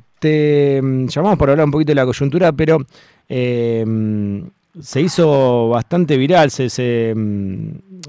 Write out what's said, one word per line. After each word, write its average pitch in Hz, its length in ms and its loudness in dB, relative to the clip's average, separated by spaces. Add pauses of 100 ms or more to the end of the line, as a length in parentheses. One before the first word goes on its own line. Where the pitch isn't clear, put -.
(180)
te, 147 640 2
mm, 131 240 -2
llamamos 175 320 0
para 139 140 2
hablar 151 120 2
un 147 80 0
poquito 151 200 0
de - 40 2
la 135 80 2
coyuntura, 143 480 0
pero, 156 280 2 (500)
eh, 120 560 -2
mm, 107 540 -2 (380)
se 143 220 -4
hizo 135 680 2
bastante 147 480 0
viral, 147 320 4
se, 127 180 -4
se, 117 480 -2
mm, 104 640 -6 (300)